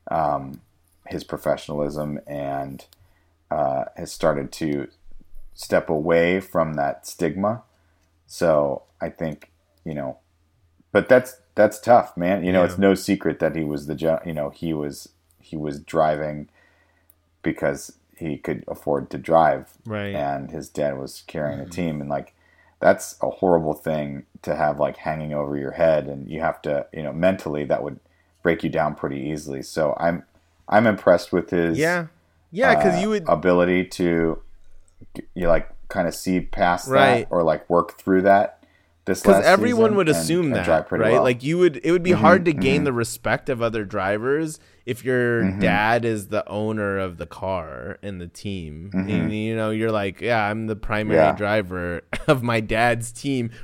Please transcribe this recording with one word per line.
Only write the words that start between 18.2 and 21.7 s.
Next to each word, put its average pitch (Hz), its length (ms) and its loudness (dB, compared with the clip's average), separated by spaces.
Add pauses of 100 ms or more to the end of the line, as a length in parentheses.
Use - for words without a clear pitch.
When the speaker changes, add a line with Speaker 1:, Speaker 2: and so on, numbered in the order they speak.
Speaker 1:
could - 300 -6
afford 71 440 -4
to 73 60 -10
drive, 73 680 2
Speaker 2:
Right. 104 300 -8
Speaker 1:
and 69 360 -6
his 78 180 -12
dad 71 280 -2
was 67 300 -12
carrying 73 300 -6
the 71 80 -10
Speaker 2:
Mm-hmm. 87 60 -16